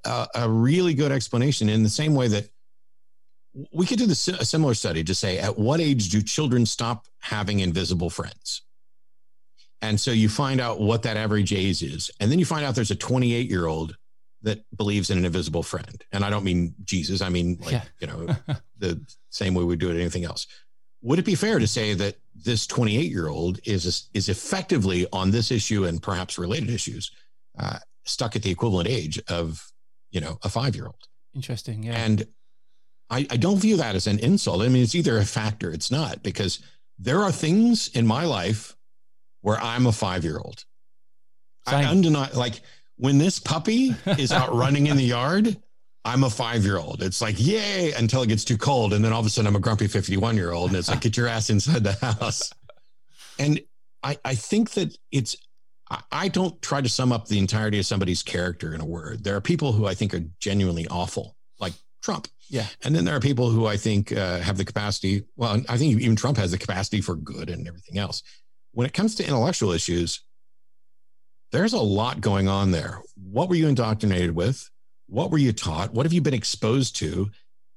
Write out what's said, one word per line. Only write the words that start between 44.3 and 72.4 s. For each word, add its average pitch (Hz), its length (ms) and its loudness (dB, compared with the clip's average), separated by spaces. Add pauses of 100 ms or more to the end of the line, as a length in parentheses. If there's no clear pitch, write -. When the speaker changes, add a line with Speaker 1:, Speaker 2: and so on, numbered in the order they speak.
Speaker 1:
out 165 220 2
running 139 340 2
in 147 100 4
the 131 60 4
yard, 156 520 2 (480)
I'm 123 200 2
a 127 60 2
five-year-old. 104 760 -2
It's 95 180 -4
like, 107 160 -2
"Yay," 190 560 0
until 120 300 2
it 113 40 0
gets 110 160 2
too 117 140 0
cold. 117 360 2
And 104 120 4
then 113 80 2
all 113 60 0
of 110 60 2
a 104 40 2
sudden 107 180 2
I'm 101 80 4
a 101 40 2
grumpy 110 280 2
fifty-one-year-old. 95 840 0
And 95 60 2
it's 85 120 -2
like, - 120 0
"Get 113 140 0
your 120 120 0
ass 113 220 -2
inside 131 340 2
the 98 100 2
house." 113 580 -4 (840)
And 147 240 2 (420)
I, 139 220 -4
I 131 100 -2
think 208 360 0
that 170 260 -4 (140)
it's, 135 240 -2 (560)
I, - 100 -8 (100)
I 165 160 -2
don't 185 340 0
try 143 200 -2
to 123 80 0
sum 127 220 2
up 113 160 -2
the 107 100 0
entirety 107 400 0
of 95 80 0
somebody's 92 380 -2
character 85 500 -4
in 80 80 -6
a 78 40 -6
word. 85 380 -8
There 101 120 -2
are 98 60 -2
people 151 320 0
who 107 120 2
I 95 80 0
think 95 220 -2
are 85 100 -4 (140)
genuinely 90 480 0
awful, 87 480 -6 (240)
like 180 140 -6 (280)
Trump. - 260 -4 (220)
Speaker 2:
Yeah. 113 180 -4 (160)
Speaker 1:
And 151 120 2
then 170 100 2
there 156 100 0
are 131 60 0
people 123 300 2
who 113 160 4
I 104 100 0
think, 101 340 0
uh, 92 280 0
have 92 180 -2
the 95 80 -2
capacity. 101 580 -2 (120)
Well, 117 340 0
I 120 80 0
think 123 240 4
even 113 140 4
Trump 123 220 0
has 92 140 0
the 90 60 0
capacity 95 440 -2
for 87 140 -4
good - 340 -10
and 85 180 -8
everything 117 320 -10
else. - 240 -4 (480)
When 120 160 0
it - 60 -12
comes 214 220 0
to - 120 -4
intellectual 127 440 2
issues, 85 500 -2 (1300)
there's 220 220 2
a 226 80 0
lot 110 400 0
going 98 260 2